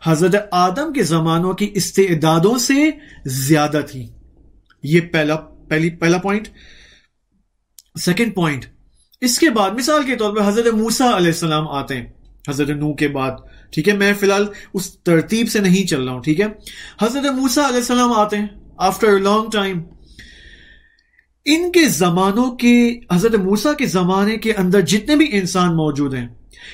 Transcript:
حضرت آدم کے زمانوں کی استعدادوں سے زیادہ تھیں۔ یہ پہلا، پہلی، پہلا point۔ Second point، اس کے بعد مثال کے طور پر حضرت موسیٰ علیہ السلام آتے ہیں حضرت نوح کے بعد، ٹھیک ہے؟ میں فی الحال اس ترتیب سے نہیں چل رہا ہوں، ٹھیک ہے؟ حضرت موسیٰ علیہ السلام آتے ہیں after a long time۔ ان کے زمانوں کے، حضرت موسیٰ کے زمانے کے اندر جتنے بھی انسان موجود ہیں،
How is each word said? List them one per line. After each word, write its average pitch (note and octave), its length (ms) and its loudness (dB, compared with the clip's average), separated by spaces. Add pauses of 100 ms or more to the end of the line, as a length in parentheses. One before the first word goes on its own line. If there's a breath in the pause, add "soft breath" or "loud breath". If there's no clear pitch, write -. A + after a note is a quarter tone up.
حضرت E3 320 2 (140)
آدم F#3 420 0
کے C4+ 100 0
زمانوں E3 500 0
کی G3+ 220 -4
استعدادوں E3+ 840 2
سے C#4 320 2 (340 loud breath)
زیادہ D3 560 0 (100)
تھیں۔ B2+ 160 -14 (760)
یہ D#3 180 2
پہلا، D#3 360 0
پہلی، D#3 540 -4
پہلا E3+ 280 0
point۔ G3 300 -4 (1500 soft breath)
Second A3 340 0
point، D3+ 320 -2 (540)
اس B3 180 0
کے D#4+ 120 4
بعد G#3 200 2
مثال C#4 360 0
کے C4 100 -2
طور G#3 200 -2
پر G#3 120 2
حضرت A3+ 260 2
موسیٰ A3+ 400 0
علیہ F3 120 2
السلام D#3+ 420 -2
آتے C#3 280 -6
ہیں A#2 100 -8 (420)
حضرت C#3+ 220 -2
نوح D3 240 -4
کے D3 140 0
بعد، C3+ 220 -4 (400 soft breath)
ٹھیک D#3 180 -2
ہے؟ G#3 60 4
میں G3+ 260 2
فی G3 60 0
الحال G3 200 2 (280 loud breath)
اس - 240 -10
ترتیب F3 500 0
سے A#3 100 -2
نہیں F#3 280 2
چل D3 180 -2
رہا B2+ 80 -6
ہوں، B2 100 -10
ٹھیک D#3 180 0
ہے؟ G#3 60 0 (560 loud breath)
حضرت B3 220 -2
موسیٰ C4+ 400 0
علیہ B3+ 120 0
السلام B3 360 2
آتے G#3 240 0
ہیں G#3 100 -2 (360)
after G3 360 2
a G3 40 -2
long G#3+ 240 2 (100)
time۔ G3 220 -2 (1700 soft breath)
ان E4+ 280 0
کے E4+ 160 6
زمانوں F#3+ 680 0
کے، A#3+ 440 4 (120)
حضرت G3+ 220 2
موسیٰ G#3 420 0
کے C#4 100 -2
زمانے F#3+ 500 0
کے A3 160 -2
اندر G3+ 280 2
جتنے G#3 360 0
بھی D4+ 160 4
انسان F3+ 440 0
موجود D3 380 0
ہیں، A#2+ 140 -6 (460 loud breath)